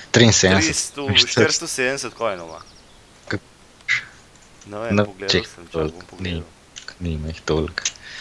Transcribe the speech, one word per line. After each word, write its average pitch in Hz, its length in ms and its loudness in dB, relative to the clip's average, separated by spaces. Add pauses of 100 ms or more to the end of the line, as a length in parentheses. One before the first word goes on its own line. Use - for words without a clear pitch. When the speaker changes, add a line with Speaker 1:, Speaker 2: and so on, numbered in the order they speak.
Speaker 1:
triinsedemdeset. - 880 4
Speaker 2:
Tristo, 143 140 -4 (100)
štiristo - 480 2
sedemdeset 131 480 -2
kojnov 92 340 -4
ima. 80 120 -14 (640)
Speaker 1:
K-, - 140 -4 (1300)
Speaker 2:
Ne 104 140 -10
vem, 113 140 -4
Speaker 1:
ne, 104 120 4
Speaker 2:
pogledal 98 260 -8
Speaker 1:
če 92 140 2
Speaker 2:
sem, - 200 -18
če - 80 -20
Speaker 1:
toliko, 80 240 -2
Speaker 2:
bom 90 120 -18
pogledal. 92 360 -8 (500)
Speaker 1:
ni, 87 140 -6
nima 78 200 -4
jih 78 140 -10
toliko. 78 400 -2 (380)